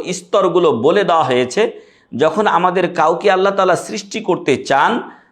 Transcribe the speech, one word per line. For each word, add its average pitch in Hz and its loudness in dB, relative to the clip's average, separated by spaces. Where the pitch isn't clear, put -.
স্তরগুলো 180 0
বলে 156 2
দেওয়া 165 2
হয়েছে। 127 0
যখন 160 0
আমাদের 175 0
কাউকে 170 0
আল্লাহ 190 0
তাআলা 185 2
সৃষ্টি 214 -10
করতে 156 -2
চান, 170 -2